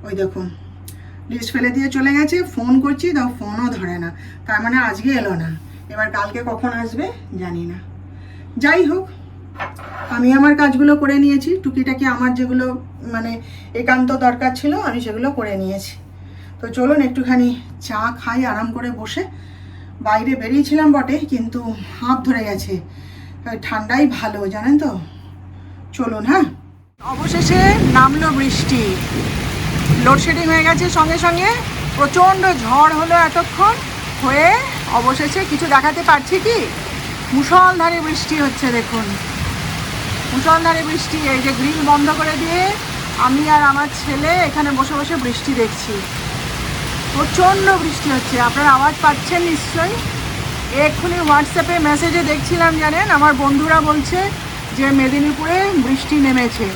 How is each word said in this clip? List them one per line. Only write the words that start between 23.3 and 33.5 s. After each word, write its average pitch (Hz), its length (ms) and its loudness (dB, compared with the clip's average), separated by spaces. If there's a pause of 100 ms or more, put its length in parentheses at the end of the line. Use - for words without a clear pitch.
ঠান্ডাই 226 460 0
ভালো, 208 400 -4
জানেন 226 320 2
তো। 233 200 -4 (920)
চলুন, 220 320 -4
হ্যাঁ। 311 180 4 (600)
অবশেষে 339 720 2 (180)
নামলো 277 360 4
বৃষ্টি। 269 680 0 (1080)
লোডশেডিং 302 420 4
হয়ে 320 180 4
গেছে 330 260 2
সঙ্গে 320 280 2
সঙ্গে, 349 280 2 (520)
প্রচণ্ড 359 480 4
ঝড় 302 480 4
হলো 330 220 2
এতক্ষণ, 339 580 4 (540)